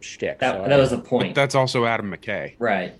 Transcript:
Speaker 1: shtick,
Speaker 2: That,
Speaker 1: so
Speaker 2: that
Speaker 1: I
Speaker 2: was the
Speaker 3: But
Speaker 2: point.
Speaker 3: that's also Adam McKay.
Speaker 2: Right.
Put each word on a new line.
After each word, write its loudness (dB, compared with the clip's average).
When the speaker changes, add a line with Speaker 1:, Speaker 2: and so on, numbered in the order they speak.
Speaker 1:
shtick, -8
Speaker 2:
That, 0
Speaker 1:
so -6
Speaker 2:
that 2
Speaker 1:
I 8
Speaker 2:
was 6
the 0
Speaker 3:
But -12
Speaker 2:
point. 0
Speaker 3:
that's 2
also 2
Adam -2
McKay. -8
Speaker 2:
Right. -2